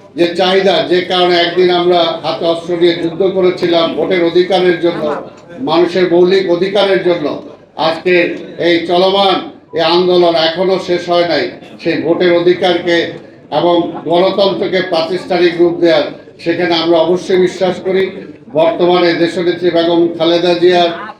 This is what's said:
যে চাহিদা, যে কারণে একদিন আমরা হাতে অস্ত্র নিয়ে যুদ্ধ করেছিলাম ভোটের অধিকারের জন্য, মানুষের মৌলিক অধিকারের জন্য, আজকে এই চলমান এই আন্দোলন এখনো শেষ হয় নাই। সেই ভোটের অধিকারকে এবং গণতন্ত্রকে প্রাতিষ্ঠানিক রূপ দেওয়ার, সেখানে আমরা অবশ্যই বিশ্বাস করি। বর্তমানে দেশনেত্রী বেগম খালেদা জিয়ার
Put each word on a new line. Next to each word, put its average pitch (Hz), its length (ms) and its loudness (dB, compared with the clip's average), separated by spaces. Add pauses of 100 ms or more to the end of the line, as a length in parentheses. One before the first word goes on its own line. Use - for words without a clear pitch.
(160)
যে 170 200 0
চাহিদা, 190 520 2
যে 180 120 2
কারণে 180 360 0
একদিন 175 340 2
আমরা 175 520 2
হাতে 160 220 -4
অস্ত্র 170 360 -2
নিয়ে 170 140 4
যুদ্ধ 170 280 -4
করেছিলাম 180 720 0
ভোটের 175 300 0
অধিকারের 180 560 2
জন্য, 156 420 -2 (380)
মানুষের 170 520 0
মৌলিক 180 380 4
অধিকারের 190 540 0
জন্য, 170 380 -2 (340)
আজকে 165 580 0 (240)
এই 170 280 0
চলমান 190 640 0 (240)
এই 156 60 -2
আন্দোলন 175 540 2
এখনো 170 440 -2
শেষ 175 300 -4
হয় 175 200 0
নাই। 139 220 -2 (300)
সেই 156 220 -4
ভোটের 170 300 0
অধিকারকে 175 800 0 (380)
এবং 170 420 0 (120)
গণতন্ত্রকে 185 840 0
প্রাতিষ্ঠানিক 175 680 0
রূপ 170 140 2
দেওয়ার, 160 300 2 (360)
সেখানে 170 360 -2
আমরা 165 240 2
অবশ্যই 180 380 0
বিশ্বাস 180 480 0
করি। 190 260 -2 (420)
বর্তমানে 175 600 2
দেশনেত্রী 170 580 -2
বেগম 165 380 2 (100)
খালেদা 170 360 2
জিয়ার 175 340 4 (320)